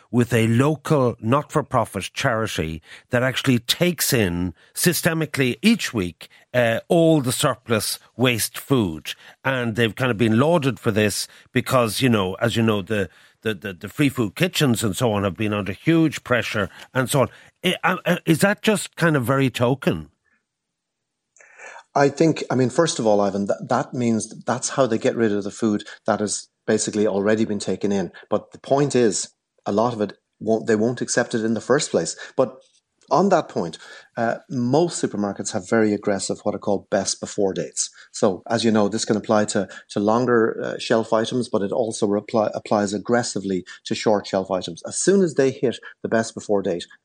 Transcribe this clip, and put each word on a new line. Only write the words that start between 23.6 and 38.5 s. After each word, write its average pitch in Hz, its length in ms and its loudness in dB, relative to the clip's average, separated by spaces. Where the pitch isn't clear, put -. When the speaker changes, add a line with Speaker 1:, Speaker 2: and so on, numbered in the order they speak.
Speaker 2:
that 131 260 -2
means 117 340 0
that - 160 -18
that's 135 240 -2
how 135 160 2
they 110 140 0
get 120 160 0
rid 113 160 2
of 101 120 -2
the 98 80 -6
food 104 320 0
that 104 140 0
has 104 300 -4
basically 107 400 0
already 107 380 2
been 104 140 -4
taken 101 320 -4
in. 95 200 -2
But - 220 -4
the - 80 -20
point 139 360 0
is, 120 340 2
a 104 60 -4
lot 113 220 2
of 107 80 -6
it 98 120 -4
won't, 110 280 -2
they 110 80 2
won't 120 260 -2
accept 120 320 -2
it 113 100 -2
in 113 100 0
the 107 80 -2
first 143 300 0
place. 85 240 -2
But - 260 -2
on 175 200 4
that 170 180 2
point, 85 300 -6
uh, 117 220 -2
most 139 520 0
supermarkets 101 520 -4
have 98 160 -6
very 110 240 4
aggressive, 98 500 -4
what 104 100 -2
are 98 60 -10
called 95 300 -4
best 98 320 -2
before 98 320 -4
dates. 80 360 -6
So, 98 380 -2
as 113 160 0